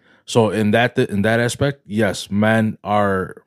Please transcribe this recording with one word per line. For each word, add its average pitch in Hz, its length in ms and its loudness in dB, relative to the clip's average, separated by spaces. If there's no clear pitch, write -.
So 110 240 2
in 104 200 0
that, 117 260 2
in 104 260 -2
that 113 180 2
aspect, 135 460 -4
yes, 98 440 -4
men 110 540 0
are 98 640 -2